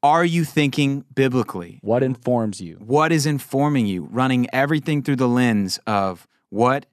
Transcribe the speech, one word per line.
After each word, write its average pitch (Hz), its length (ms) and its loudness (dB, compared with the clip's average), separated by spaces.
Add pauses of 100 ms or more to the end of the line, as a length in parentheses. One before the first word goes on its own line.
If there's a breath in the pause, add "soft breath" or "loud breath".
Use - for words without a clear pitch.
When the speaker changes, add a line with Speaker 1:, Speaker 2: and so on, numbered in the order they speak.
Speaker 1:
are 156 220 4
you 170 220 0
thinking 143 580 0 (100)
biblically? 123 680 -2
Speaker 2:
What 113 220 0
informs 120 580 -2
you? 85 180 -14
Speaker 1:
What 143 320 0
is 151 140 2
informing 139 600 0
you? 90 240 -4
Running 127 440 0
everything 147 500 0
through 139 140 -2
the 127 100 2
lens 117 580 2
of 98 400 -2 (240)
what 123 440 0